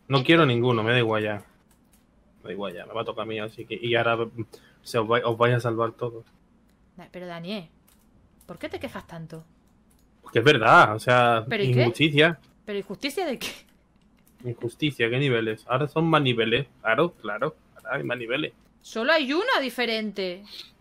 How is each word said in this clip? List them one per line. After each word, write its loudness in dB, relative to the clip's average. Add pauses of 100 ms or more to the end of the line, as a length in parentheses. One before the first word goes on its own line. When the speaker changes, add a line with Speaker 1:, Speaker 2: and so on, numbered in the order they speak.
Speaker 1:
No 2
Speaker 2:
Este. 0
Speaker 1:
quiero 8
ninguno, 2
me 2
da 4
igual 2
ya. -2 (1040)
Me -20
da -8
igual -8
ya, -14
me -16
va -4
a -6
tocar -6
a -10
mí, -8
así -10
que, -10
y -2
ahora 2 (680)
se -6
os 0
vai-, 2
os 0
vais 4
a 2
salvar -2
todos. -10 (720)
Speaker 2:
Da-, -18
pero -16
Daniel, -12 (800)
¿por -16
qué -10
te -12
quejas -12
tanto? -16 (800)
Speaker 1:
Porque -2
es 2
verdad, 6
o -6
sea, 4
Speaker 2:
¿Pero -2
y 2
qué? 4
Speaker 1:
injusticia. 2 (260)
Speaker 2:
¿Pero -6
injusticia -6
de -4
qué? -8 (960)
Speaker 1:
Injusticia, -4
¿qué -2
niveles? 0
Ahora -2
son 0
más 6
niveles, 2 (140)
claro, 0
claro, -6 (220)
ahora -8
hay -8
más -4
niveles. -6 (280)
Speaker 2:
Solo -4
hay 0
uno -2
diferente. -6 (380)